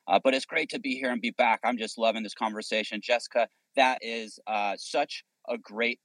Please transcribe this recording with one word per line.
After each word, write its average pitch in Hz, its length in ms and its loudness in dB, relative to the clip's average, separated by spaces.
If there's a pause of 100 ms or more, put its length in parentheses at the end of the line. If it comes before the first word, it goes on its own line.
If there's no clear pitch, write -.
uh, 98 160 6
but 131 100 6
it's 135 120 0
great 160 240 -2
to 143 100 -6
be 127 160 -2
here 127 160 -2
and 120 100 -2
be 117 100 -2
back. 113 320 4
I'm 120 140 2
just 110 200 -6
loving 113 260 2
this 104 120 -10
conversation. 107 640 -4
Jessica, 120 460 0 (280)
that 127 260 4
is, 113 460 -8
uh, 104 300 0
such - 460 -4 (260)
a 120 80 -2
great 117 480 -4